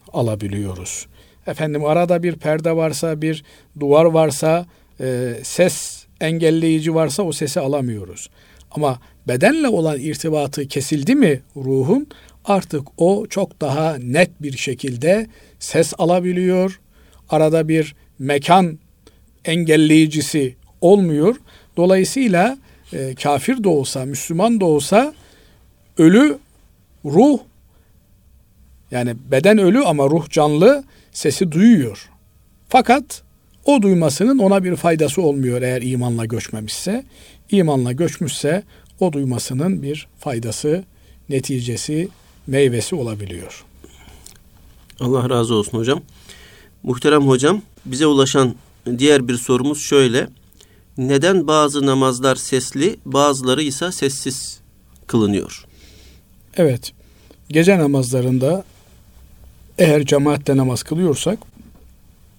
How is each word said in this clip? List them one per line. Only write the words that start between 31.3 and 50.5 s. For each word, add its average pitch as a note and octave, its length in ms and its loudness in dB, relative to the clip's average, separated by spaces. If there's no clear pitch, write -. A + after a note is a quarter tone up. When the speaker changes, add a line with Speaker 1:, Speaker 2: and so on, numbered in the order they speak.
Speaker 1:
duyuyor. D#3+ 580 4
Fakat B3+ 540 2
o C#4+ 180 4
duymasının F#3+ 560 2
ona G3 260 2
bir F3 120 -2
faydası D#3+ 460 0
olmuyor C3 400 0
eğer B2+ 200 -4
imanla B2 420 -4
göçmemişse. A2+ 800 -8
İmanla C#3+ 420 0
göçmüşse D#3+ 720 -4
o F3+ 120 0
duymasının C#3 720 -4
bir D3 260 -10
faydası, D3 640 -4
neticesi, C3+ 800 -6
meyvesi C3 480 0
olabiliyor. G#2 720 -10
Speaker 2:
Allah B2+ 300 0
razı A#2 240 0
olsun G#2+ 240 -2
hocam. C3 220 -2
Muhterem C#3+ 400 2
hocam, C#3 400 2
bize C3 200 -2
ulaşan C3+ 480 2
diğer C3+ 300 4
bir B2 80 -2
sorumuz C3 440 -2
şöyle. C3+ 480 2